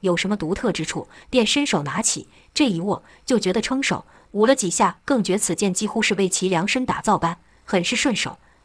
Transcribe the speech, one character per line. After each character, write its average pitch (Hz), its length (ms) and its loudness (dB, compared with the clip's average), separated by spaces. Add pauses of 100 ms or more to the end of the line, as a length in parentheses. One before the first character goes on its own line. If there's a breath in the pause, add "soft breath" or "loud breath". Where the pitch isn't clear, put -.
有 175 160 2
什 190 120 -2
么 208 80 0
独 170 160 -4
特 220 180 -2
之 156 140 -4
处， - 220 -8 (220 loud breath)
便 240 160 4
伸 285 200 0
手 156 180 0
拿 147 180 -4
起， - 280 -4 (240 soft breath)
这 277 160 2
一 165 120 -2
握 190 220 -4 (220 soft breath)
就 240 120 2
觉 185 140 0
得 220 100 0
撑 269 200 -2
手， - 240 -2 (260 soft breath)
舞 208 140 4
了 269 100 6
几 190 140 -2
下， 185 360 0
更 247 180 2
觉 180 140 0
此 185 160 0
剑 190 200 0
几 208 140 -2
乎 220 140 -2
是 208 140 2
为 196 140 2
其 185 200 -2
量 180 180 2
身 254 180 0
打 - 160 -4
造 202 160 2
般， 170 220 -2 (260 soft breath)
很 180 180 2
是 240 120 -2
顺 202 200 0
手， - 220 -6 (260 soft breath)